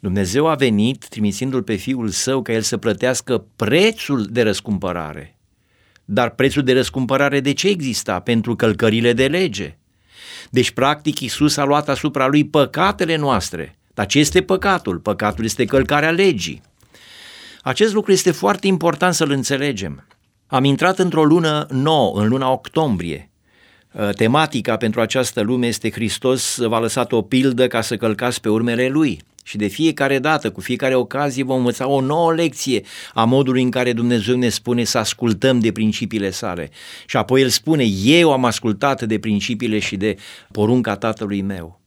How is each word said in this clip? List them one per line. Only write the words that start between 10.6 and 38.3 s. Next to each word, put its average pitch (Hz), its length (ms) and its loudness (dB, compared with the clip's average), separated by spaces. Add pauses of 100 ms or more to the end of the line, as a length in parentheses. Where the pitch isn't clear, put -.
practic, 147 500 0
Iisus 147 360 0
a 143 80 0
luat 143 240 0
asupra 135 380 -2
Lui 147 180 4
păcatele 160 720 0
noastre. 110 640 -2 (160)
Dar 104 120 -2
ce 135 120 2
este 156 240 4
păcatul? 185 560 -2
Păcatul 107 460 -2
este 113 200 -2
călcarea 143 460 2
legii. 151 520 0 (1000)
Acest 202 320 0
lucru 208 200 2
este 185 180 4
foarte 196 360 0
important 170 480 0
să-l 156 160 0
înțelegem. 131 760 -4 (400)
Am 127 180 0
intrat 143 340 2
într-o 156 260 2
lună 151 460 4
nouă, 135 500 2
în 107 80 2
luna 131 220 0
octombrie. 92 800 -2 (640)
Uh, 104 220 -4
tematica 120 640 0
pentru 110 240 -2
această 120 400 -2
lume 120 260 0
este: 110 240 -4
„Hristos 117 680 -2
v-a 117 220 0
lăsat 113 340 -2
o 113 100 2
pildă 127 440 2
ca 120 140 0
să 110 160 -4
călcați 113 440 -2
pe - 80 -4
urmele 117 400 0
Lui.” 135 320 0 (240)
Și - 120 -12
de 104 100 -2
fiecare 139 520 0
dată, 143 320 0
cu - 100 -14
fiecare 127 340 -2
ocazie, 131 500 -2
vom 131 120 -2
învăța 123 300 0
o 139 140 2
nouă 160 340 2
lecție 135 480 0 (320)
a 113 100 2
modului 127 380 2
în 127 80 2
care 123 220 0
Dumnezeu 117 440 0
ne 123 120 0
spune 120 360 -2
să 117 140 -2
ascultăm 120 600 0
de 113 140 2
principiile 107 580 -2
Sale. 87 400 -8 (360)
Și - 100 -4
apoi 123 240 2
El 131 80 4
spune: 151 360 0 (200)
„Eu 160 280 6